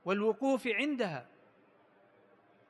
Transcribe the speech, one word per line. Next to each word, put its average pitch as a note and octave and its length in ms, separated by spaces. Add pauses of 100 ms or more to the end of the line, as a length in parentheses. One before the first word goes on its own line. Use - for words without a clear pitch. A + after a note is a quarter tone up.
والوقوف G#3+ 600
عندها. A3 580 (1400)